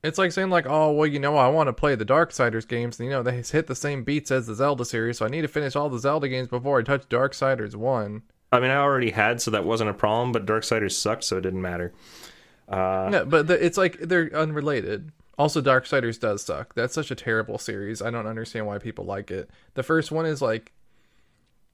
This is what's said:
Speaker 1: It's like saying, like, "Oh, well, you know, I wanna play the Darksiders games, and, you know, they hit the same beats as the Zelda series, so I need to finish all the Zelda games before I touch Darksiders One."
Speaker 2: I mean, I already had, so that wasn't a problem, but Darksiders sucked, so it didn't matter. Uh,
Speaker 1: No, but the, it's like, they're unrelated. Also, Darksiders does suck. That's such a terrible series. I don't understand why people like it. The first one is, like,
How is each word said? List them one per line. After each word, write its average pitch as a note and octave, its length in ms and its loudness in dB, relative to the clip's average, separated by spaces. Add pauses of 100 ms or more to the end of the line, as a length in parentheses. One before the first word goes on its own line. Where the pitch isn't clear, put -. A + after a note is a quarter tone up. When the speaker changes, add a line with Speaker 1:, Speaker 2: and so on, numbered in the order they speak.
Speaker 1:
It's D#3 140 -2
like F#3 120 4
saying, F#3+ 200 -2
like, F3 180 2
"Oh, D#3 240 4
well, D3+ 160 4
you C#3+ 100 -2
know, C#3+ 180 2
I B2+ 120 8
wanna D3 240 4
play C#3+ 240 2
the G#2+ 100 -4
Darksiders A#2+ 640 2
games, A#2+ 320 -4
and, A#2+ 80 -6
you C#3 40 -4
know, B2+ 120 -2
they B2 180 -2
hit D#3 240 0
the C3 80 -6
same C#3 300 -4
beats C#3+ 260 -2
as C3 160 2
the A2 80 -8
Zelda B2+ 300 0
series, A#2 340 -2
so A2 80 0
I A#2 40 -2
need D#3+ 120 -4
to D3+ 60 -2
finish D3 260 -4
all D3 140 0
the B2 100 -4
Zelda C#3+ 300 0
games B2+ 180 -4
before B2+ 320 0
I A#2 60 2
touch C#3 240 -2
Darksiders B2+ 680 0
One." A2 480 -2 (300)
Speaker 2:
I B2 80 6
mean, B2+ 100 2
I C#3 60 2
already C#3 340 2
had, G#2+ 320 2
so A#2 80 -2
that G#2 140 0
wasn't A2 260 0
a G2 40 -4
problem, A2+ 360 0
but A2 160 -2
Darksiders G#2+ 460 0
sucked, - 320 -2
so F#2+ 140 0
it - 20 -2
didn't F#2 220 -4
matter. F2 300 -4 (760)
Uh, F#2+ 420 0
Speaker 1:
No, G3 140 4
but D3+ 240 2
the, F3 160 4
it's E3+ 140 2
like, F#3 200 0
they're E3 340 0
unrelated. D3 760 -2 (280)
Also, D3 240 2
Darksiders B2+ 580 2
does G#2 240 -2
suck. - 300 -8
That's A#2+ 180 0
such - 180 -6
a C3 40 -4
terrible A2+ 420 -2
series. G2+ 460 -6
I A2+ 80 -2
don't A#2 160 -6
understand A2 400 -6
why G2+ 100 -6
people G2+ 300 -10
like G2 240 -8
it. - 180 -8 (240)
The C3 100 -6
first D#3+ 300 0
one D#3+ 140 -2
is, C#3+ 160 -2
like, A2+ 280 -2 (1040)